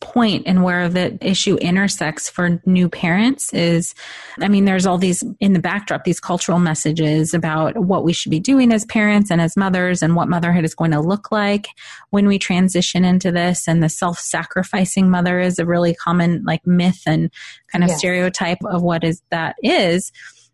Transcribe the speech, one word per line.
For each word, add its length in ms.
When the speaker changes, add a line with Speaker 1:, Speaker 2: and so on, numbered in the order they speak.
Speaker 1:
point 460
and 160
where 260
the 320
issue 360
intersects 760
for 340
new 240
parents 640
is, 420
I 80
mean, 160
there's 220
all 100
these 260
in 120
the 60
backdrop, 460
these 160
cultural 380
messages 760
about 420
what 260
we 120
should 160
be 100
doing 320
as 140
parents 440
and 120
as 160
mothers 440
and 140
what 120
motherhood 360
is 100
going 180
to 80
look 300
like 380
when 160
we 120
transition 680
into 260
this. 380
And 140
the 80
self-sacrificing 1200
mother 280
is 200
a 80
really 280
common, 520
like, 200
myth 380
and 260
kind 140
of 60
Speaker 2:
Yes. 80
Speaker 1:
stereotype 640
of 180
what 220
is, 160
that 320
is. 500